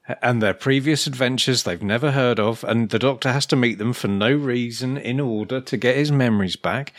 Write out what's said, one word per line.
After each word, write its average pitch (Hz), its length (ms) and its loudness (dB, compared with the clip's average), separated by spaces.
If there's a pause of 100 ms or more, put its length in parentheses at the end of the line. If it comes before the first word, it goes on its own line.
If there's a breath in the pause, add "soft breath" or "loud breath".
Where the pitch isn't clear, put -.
(220)
and 120 200 2
their 98 120 4
previous 139 540 0
adventures 127 560 0
they've 87 200 -4
never 120 280 0
heard 123 280 2
of, 110 260 0
and 113 240 0
the 113 100 0
Doctor 131 320 0
has 135 160 0
to 151 100 2
meet 117 220 2
them 113 140 -2
for - 160 -4
no 104 240 2
reason 127 640 -2
in 127 220 -4
order 123 420 -2
to 127 160 -6
get 123 180 2
his 147 160 2
memories 110 460 2
back. 117 420 -4